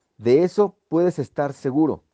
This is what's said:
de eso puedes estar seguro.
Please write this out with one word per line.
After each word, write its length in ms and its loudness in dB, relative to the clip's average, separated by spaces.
de 260 2
eso 340 -2
puedes 280 0
estar 360 -6
seguro. 500 -2